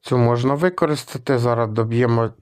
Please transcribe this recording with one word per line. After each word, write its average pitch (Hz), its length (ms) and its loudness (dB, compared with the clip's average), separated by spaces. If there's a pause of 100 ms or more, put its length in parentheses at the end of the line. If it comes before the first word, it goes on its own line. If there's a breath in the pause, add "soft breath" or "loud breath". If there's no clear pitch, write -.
Цю 127 160 0
можна 120 360 2
використати. 151 840 -2
Зараз 117 300 0
доб'ємо 113 600 0 (140)